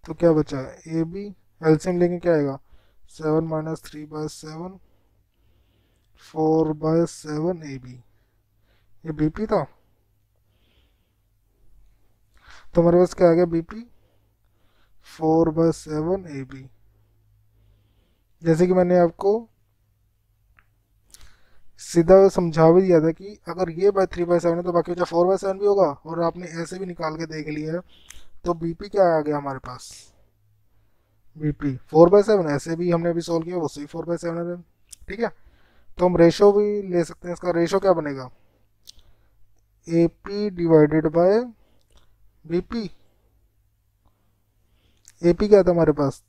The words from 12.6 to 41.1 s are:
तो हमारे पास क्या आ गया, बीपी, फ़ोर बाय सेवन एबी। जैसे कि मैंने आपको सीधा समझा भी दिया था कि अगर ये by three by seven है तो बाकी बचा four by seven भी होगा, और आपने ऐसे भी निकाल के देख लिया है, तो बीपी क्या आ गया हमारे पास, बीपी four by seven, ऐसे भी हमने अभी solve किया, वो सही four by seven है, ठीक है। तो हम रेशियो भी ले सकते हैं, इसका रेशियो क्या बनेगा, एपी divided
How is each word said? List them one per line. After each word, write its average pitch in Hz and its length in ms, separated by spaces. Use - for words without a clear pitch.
तो 170 60
हमारे 170 160
पास 180 160
क्या 180 160
आ 165 40
गया, 175 140
बीपी, 170 420
फ़ोर 160 440
बाय 165 220
सेवन 165 540
एबी। 135 320
जैसे 165 260
कि 180 60
मैंने 180 260
आपको 175 320
सीधा 185 480
समझा 165 420
भी 185 100
दिया 175 200
था 160 100
कि 196 260
अगर 175 220
ये 185 200
by 190 160
three 175 180
by 175 140
seven 170 180
है 175 60
तो 180 100
बाकी 175 180
बचा 175 140
four 170 220
by 190 100
seven 190 220
भी 202 60
होगा, 196 200
और 160 380
आपने 170 240
ऐसे 180 180
भी 190 60
निकाल 165 320
के 165 100
देख 156 200
लिया 151 260
है, 175 60
तो 175 100
बीपी 165 340
क्या 196 160
आ 151 40
गया 147 160
हमारे 139 220
पास, 127 280
बीपी 147 380
four 160 220
by 202 140
seven, 196 280
ऐसे 165 240
भी 175 160
हमने 170 180
अभी 170 120
solve 165 240
किया, 180 120
वो 156 100
सही 143 180
four 165 200
by 170 120
seven 170 320
है, 175 120
ठीक 202 120
है। 220 120
तो 180 80
हम 175 120
रेशियो 170 340
भी 208 320
ले 175 200
सकते - 240
हैं, 175 60
इसका 175 180
रेशियो 170 280
क्या 190 140
बनेगा, 139 360
एपी 170 600
divided 156 520